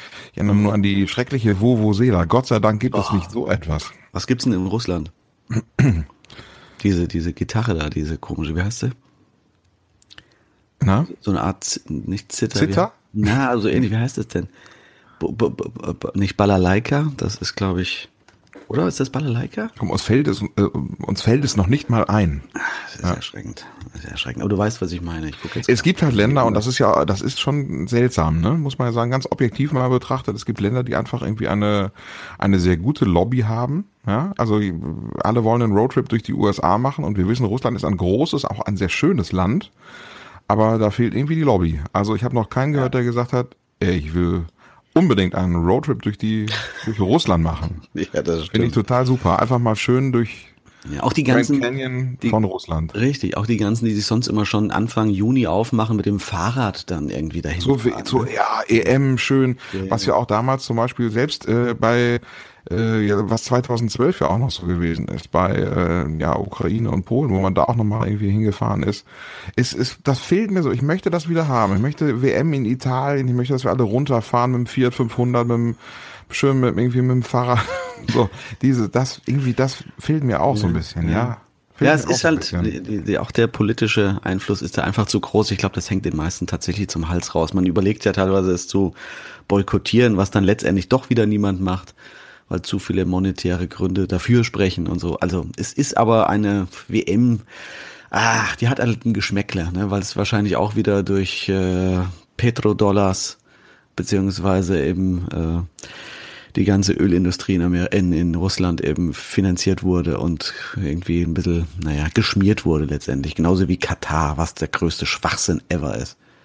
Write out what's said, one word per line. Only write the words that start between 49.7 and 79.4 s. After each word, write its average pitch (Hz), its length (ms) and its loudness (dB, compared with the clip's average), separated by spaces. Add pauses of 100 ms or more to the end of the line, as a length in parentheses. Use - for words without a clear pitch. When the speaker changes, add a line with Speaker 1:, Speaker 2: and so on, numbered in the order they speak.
Speaker 1:
schön 127 360 2
durch 117 360 -2 (420)
Speaker 2:
Ja, 143 140 -6
auch - 100 0
die 156 100 0
Speaker 1:
Grand 120 160 4
Speaker 2:
ganzen, 131 220 2
Speaker 1:
Canyon 127 600 -4
Speaker 2:
die 120 80 0
Speaker 1:
von 110 160 4
Russland. 82 500 -4
Speaker 2:
Richtig, 123 420 0
auch 104 80 0
die 113 120 0
ganzen, 110 280 0
die 110 80 2
sich 104 120 -2
sonst 117 220 0
immer 104 180 0
schon 107 260 0
Anfang 110 380 0
Juni 110 380 2
aufmachen, 110 500 0
mit 98 80 -2
dem 101 140 2
Fahrrad 107 720 -4
dann 76 200 -4
irgendwie 78 320 -6
dahin 82 200 -4
Speaker 1:
So 127 220 2
wie, 120 80 2
Speaker 2:
fahren, - 140 -8
Speaker 1:
so, 127 180 0
Speaker 2:
ne? - 100 -4
Speaker 1:
ja, 110 340 0
E 113 140 4
M 135 360 2
schön, 131 400 2 (160)
Speaker 2:
Ja, 95 160 -4
Speaker 1:
was 110 160 -2
Speaker 2:
ja. - 80 2
Speaker 1:
ja 82 60 4
auch 120 60 0
damals 127 380 0
zum 120 140 -2
Beispiel 117 340 0
selbst, - 360 -2
äh, 120 300 0
bei, 120 440 2 (500)
äh, 110 340 0
ja, 101 240 0
was 113 160 0
zweitausendzwölf 123 760 0
ja 71 80 4
auch 92 80 0
noch 127 140 0
so - 140 -8
gewesen 85 440 0
ist, - 220 -10
bei, 92 240 2
äh, 85 640 0
ja, 78 200 0
Ukraine 98 540 -2
und 95 120 -2
Polen, 123 280 0
wo 95 100 2
man 95 140 0
da 76 80 4
auch 117 120 2
nochmal 110 320 0
irgendwie 104 220 -2
hingefahren 107 540 0
ist. - 220 -4 (500)
Es, - 180 0
es, - 300 -4
das 135 160 0
fehlt 208 320 0
mir 185 120 2
so. 131 80 0
Ich 120 100 -2
möchte 160 280 0
das 165 180 -2
wieder 165 200 0
haben. 110 280 2
Ich 98 60 2
möchte 139 400 0
W 135 100 4
M 156 220 2
in 135 120 0
Italien, 131 640 0
ich 123 60 2
möchte, 123 200 0
dass 127 120 -2
wir - 60 4
alle 127 120 2
runterfahren 120 680 2
mit 123 80 0
dem 120 80 -2
Fiat 123 260 2
fünfhundert, 120 540 0
mit 117 100 2
dem, 117 180 0 (540)
schön 135 300 2
mit, 123 180 2
irgendwie 123 240 2
mit 127 100 2
dem 127 120 2
Fahrrad. 123 400 2
<laughs> - 60 -8 (440)
So, 117 160 2 (320)
diese, 127 260 2
das, - 380 -2
irgendwie, 131 260 0